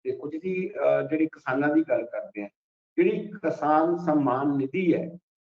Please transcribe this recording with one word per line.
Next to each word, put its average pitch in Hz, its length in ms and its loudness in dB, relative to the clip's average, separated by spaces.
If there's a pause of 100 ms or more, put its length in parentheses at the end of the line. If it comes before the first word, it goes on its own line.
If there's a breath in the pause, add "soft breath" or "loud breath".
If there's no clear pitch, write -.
ਦੇਖੋ, 143 260 -6
ਜਿਹਦੀ, 180 400 -4
ਅਹ, 139 380 2
ਜਿਹੜੀ 156 180 2
ਕਿਸਾਨਾਂ 147 480 -2
ਦੀ 160 140 4
ਗੱਲ 123 140 2
ਕਰਦੇ - 400 -10
ਆ, 101 60 -10 (480)
ਜਿਹੜੀ 185 320 2
ਕਿਸਾਨ 156 680 0
ਸਨਮਾਨ 143 600 0
ਨਿਧੀ 156 380 0
ਹੈ, - 240 -4 (240)